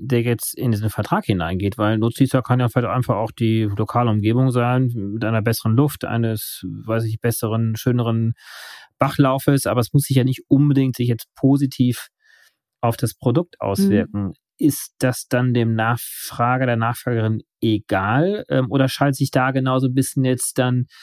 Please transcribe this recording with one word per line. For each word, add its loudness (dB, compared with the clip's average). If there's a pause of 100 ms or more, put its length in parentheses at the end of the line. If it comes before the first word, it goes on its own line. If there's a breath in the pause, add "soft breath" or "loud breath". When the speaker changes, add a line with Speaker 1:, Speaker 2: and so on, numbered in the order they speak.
Speaker 1:
der 0
jetzt -4
in -2
diesen 0
Vertrag -2
hineingeht, -2
weil 0
Nutznießer 2
kann 0
ja 2
vielleicht -2
einfach 0
auch -4
die 0
lokale 0
Umgebung 2
sein, 2
mit -6
einer 0
besseren 0
Luft, 2
eines, -4 (200)
weiß -2
ich, -4
besseren, -2
schöneren 0 (640 loud breath)
Bachlaufes, 2
aber 2
es -2
muss 2
sich 0
ja 6
nicht -2
unbedingt 4
sich -2
jetzt -4
positiv 0 (720 soft breath)
auf 0
das -4
Produkt -2
auswirken. 0
Speaker 2:
Mhm. -8 (220)
Speaker 1:
Ist -2
das -2
dann 0
dem 2
Nachfrager, -2
der 0
Nachfragerin -2 (180)
egal? 0
Ähm, 0
oder 2
scheidet 0
sich -2
da 2
genauso 0
ein -2
bisschen 0
jetzt -2
dann 2 (160 loud breath)